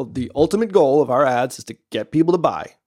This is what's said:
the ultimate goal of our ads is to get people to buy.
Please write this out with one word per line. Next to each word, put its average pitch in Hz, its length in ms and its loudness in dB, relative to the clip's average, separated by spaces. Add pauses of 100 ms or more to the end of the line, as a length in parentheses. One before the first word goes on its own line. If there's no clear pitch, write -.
(120)
the 123 220 -8
ultimate 196 380 0
goal 147 300 4
of 123 80 -4
our 131 140 2
ads 127 340 -2
is - 80 -18
to 113 100 -14 (140)
get 107 200 -6
people 160 220 2
to 180 60 2
buy. 107 360 -4 (120)